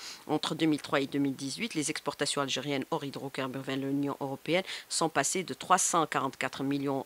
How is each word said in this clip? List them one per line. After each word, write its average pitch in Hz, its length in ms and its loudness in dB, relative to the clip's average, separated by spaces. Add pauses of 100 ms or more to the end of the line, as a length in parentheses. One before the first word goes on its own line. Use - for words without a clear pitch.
(280)
entre 151 280 2
deux 151 100 2
mille 151 160 4
trois 147 200 2
et 139 60 0
deux 139 120 0
mille 139 160 2
dix-huit, 139 380 -6
les 151 180 0
exportations 147 500 -2
algériennes 135 480 -2
hors 151 140 -2
hydrocarbures 135 600 -6
vers 135 120 -4
l'Union 139 460 0
européenne 139 80 -2 (600)
sont 165 200 2
passées 151 320 2
de 131 140 -6
trois 185 240 4
cent 165 260 4
quarante-quatre 135 560 -2
millions, 139 440 0